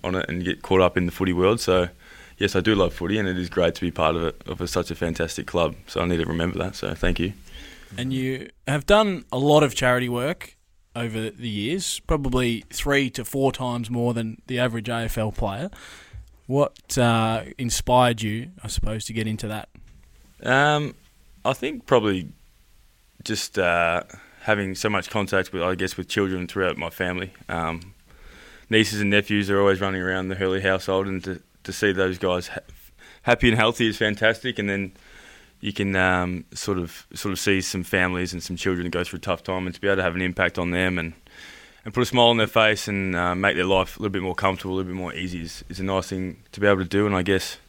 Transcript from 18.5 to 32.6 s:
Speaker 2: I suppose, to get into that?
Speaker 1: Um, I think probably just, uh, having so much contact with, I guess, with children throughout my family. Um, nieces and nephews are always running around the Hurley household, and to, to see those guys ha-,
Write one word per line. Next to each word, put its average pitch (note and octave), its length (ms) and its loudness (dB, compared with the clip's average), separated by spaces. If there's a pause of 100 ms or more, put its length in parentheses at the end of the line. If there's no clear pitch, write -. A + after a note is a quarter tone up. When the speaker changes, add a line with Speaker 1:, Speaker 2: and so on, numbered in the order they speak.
Speaker 2:
I A2 40 -10
suppose, G#2+ 380 -2
to A2+ 80 -10
get A2 140 -2
into A2 200 -4
that? G#2+ 220 -8 (720)
Speaker 1:
Um, D3 520 2 (500)
I B2+ 80 2
think A#3+ 320 -6
probably G#2 420 2 (960)
just, - 340 -4
uh, E2+ 460 2 (380)
having G2+ 340 0
so G#2+ 140 -2
much G2+ 200 -2
contact F#2+ 420 0
with, F2 120 -2
I F#2 120 0
guess, F2+ 220 -4
with F2+ 100 -8
children F#2 400 -2
throughout F#2 300 -2
my E2 120 -6
family. F2+ 420 -4 (180)
Um, E2+ 440 -4 (760)
nieces G#2+ 320 2
and G2+ 80 0
nephews G#2 400 0
are G2 100 2
always G2 220 4
running F#2+ 200 -4
around F#2 260 -4
the F#2 80 -4
Hurley F#2+ 260 -2
household, F#2+ 460 0
and F#2+ 160 -6
to, F#2+ 180 -8 (220)
to F#2+ 100 -10
see G#2 180 2
those F#2 260 0
guys F2+ 320 0
ha-, - 100 -10 (640)